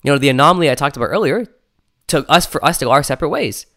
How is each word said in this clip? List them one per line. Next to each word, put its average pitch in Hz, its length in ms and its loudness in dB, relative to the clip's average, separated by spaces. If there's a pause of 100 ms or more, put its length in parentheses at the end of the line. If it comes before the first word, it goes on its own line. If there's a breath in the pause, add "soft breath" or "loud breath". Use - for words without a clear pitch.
you 139 100 0
know, 139 60 2
the 135 100 2
anomaly 151 420 4
I 123 40 0
talked 143 220 -4
about 120 100 -2
earlier, 202 400 -2 (600)
to 147 220 -2
us, 170 160 2
for - 180 -6
us 156 140 0
to 139 60 -4
go 117 80 2
our 143 100 4
separate 143 280 -4
ways. 233 360 -6 (100)